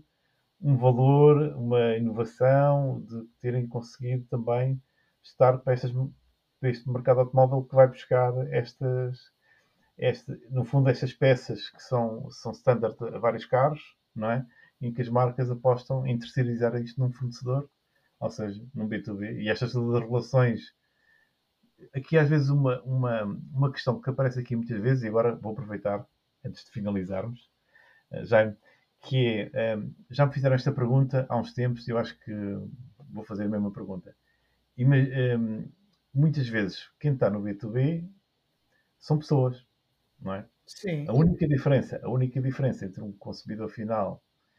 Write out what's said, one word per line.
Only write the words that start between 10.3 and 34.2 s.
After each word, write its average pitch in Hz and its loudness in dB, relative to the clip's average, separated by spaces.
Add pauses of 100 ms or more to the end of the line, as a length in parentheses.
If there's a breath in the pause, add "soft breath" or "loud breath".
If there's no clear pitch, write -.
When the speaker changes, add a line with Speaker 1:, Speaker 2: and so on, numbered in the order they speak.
Speaker 1:
no 127 -2
fundo, 135 4
estas 131 0
peças 127 2
que - -20
são, 117 -4
são - -12
standard 117 0 (180)
a 98 -8
vários 113 -2
carros, 147 2 (340)
não 110 -4
é? 127 -2 (360 soft breath)
Em 120 -6
que - -6
as 110 -4
marcas 123 2
apostam 127 0
em 120 0
terceirizar 120 -2
isto 117 -10
num 123 0
fornecedor, 127 -6 (500)
ou 113 -4
seja, 107 -8 (100)
num 110 -6
B 104 -4
dois 101 -8
B. 104 -8
E 107 -4
estas 113 -2
todas 120 0
as 113 -8
relações, 120 0 (1200)
aqui 135 0
às 151 4
vezes 147 2
uma, 135 2
uma, 123 -2 (300)
uma 135 0
questão - -4
que - -6
aparece 127 -2
aqui 120 -4
muitas 117 -4
vezes, 123 0
e 110 -4
agora 113 2
vou 107 -10
aproveitar 104 -6 (400)
antes - -12
de - -20
finalizarmos, 98 -6 (600 soft breath)
eh, - -10
Jaime, 110 4 (460 soft breath)
que 117 0
é, 113 0
ehm, 110 -6 (180)
já 143 2
me 135 -2
fizeram 131 2
esta 127 0
pergunta 131 2
há 120 -2
uns 113 -6
tempos, 123 -4
e 120 -6
eu 117 0
acho 117 -4
que - -14 (800)
vou 104 -12
fazer 104 -6
a 104 -2
mesma 104 -2
pergunta. 95 -12 (640)